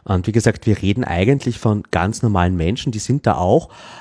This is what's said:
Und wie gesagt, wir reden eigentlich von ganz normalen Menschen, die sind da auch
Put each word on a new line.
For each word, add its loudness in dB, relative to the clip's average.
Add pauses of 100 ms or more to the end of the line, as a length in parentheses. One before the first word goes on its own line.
Und 0
wie -4
gesagt, 2
wir 0
reden 0
eigentlich 0
von 0
ganz -2
normalen 2
Menschen, -2
die -6
sind -2
da 2
auch 0 (300)